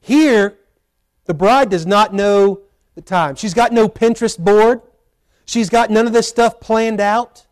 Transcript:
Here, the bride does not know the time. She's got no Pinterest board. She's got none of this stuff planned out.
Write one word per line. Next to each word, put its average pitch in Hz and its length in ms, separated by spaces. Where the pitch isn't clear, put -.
Here, 233 580
the 170 100
bride 214 360
does 170 160
not 202 260
know 202 480
the 220 60
time. 160 360
She's 196 180
got 240 180
no 220 160
Pinterest 226 500
board. 214 440
She's 220 240
got 233 200
none 226 160
of 226 60
this 226 160
stuff 233 320
planned 220 400
out. 214 520